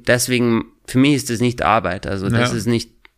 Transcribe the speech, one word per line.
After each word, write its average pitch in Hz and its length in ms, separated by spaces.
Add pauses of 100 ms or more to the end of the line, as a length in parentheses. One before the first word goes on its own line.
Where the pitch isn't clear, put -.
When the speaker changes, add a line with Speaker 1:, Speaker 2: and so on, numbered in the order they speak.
Speaker 1:
Deswegen, 120 580 (220)
für - 120
mich 143 160
ist 127 160
das 110 100
nicht 123 220
Arbeit. 92 440
Also 98 220
das 120 240
Speaker 2:
Ja. 120 40
Speaker 1:
ist 104 100
nicht, 117 240 (280)